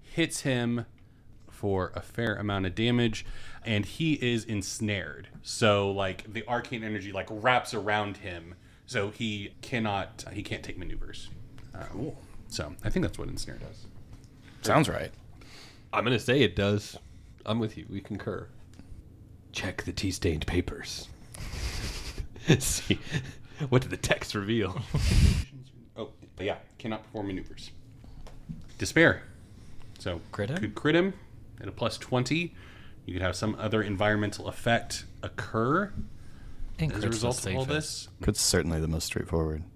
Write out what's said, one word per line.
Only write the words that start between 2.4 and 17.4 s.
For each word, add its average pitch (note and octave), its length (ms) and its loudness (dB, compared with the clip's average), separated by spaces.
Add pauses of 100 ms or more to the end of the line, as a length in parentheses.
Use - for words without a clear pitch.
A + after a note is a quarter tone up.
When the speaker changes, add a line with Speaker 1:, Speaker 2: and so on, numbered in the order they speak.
Speaker 1:
of F2+ 100 -2
damage, A#2 500 4 (400)
and G#2 200 2
he D#3 280 0
is A#2+ 300 2
ensnared. G2+ 880 -4 (120)
So, G2+ 500 6
like, G2 400 -2
the A2 160 -6
arcane A#2+ 360 -2
energy, G2+ 300 -4
like, F#2+ 160 -4
wraps A#2 440 4
around G#2 440 0
him, F2 380 -10 (300)
so G#2+ 240 0
he G#2 520 -4
cannot, G#2 720 -2
he G2+ 100 -6
can't - 200 -6
take - 140 -8
maneuvers. - 520 -6 (440)
Uh, - 180 -8
Speaker 2:
Cool. A#2+ 260 -6 (320)
Speaker 1:
So D2 240 -6 (100)
I A2 60 2
think F3+ 160 4
that's - 120 -2
what C2 120 -6
ensnare - 280 -6
does. - 280 -12 (760)
Speaker 3:
Sounds B2+ 260 8
right. - 220 -2 (800)
Speaker 2:
I'm G#2 100 4
gonna A#2 160 4
say C3 220 6
it F#2+ 160 6
does. G2+ 400 2 (480)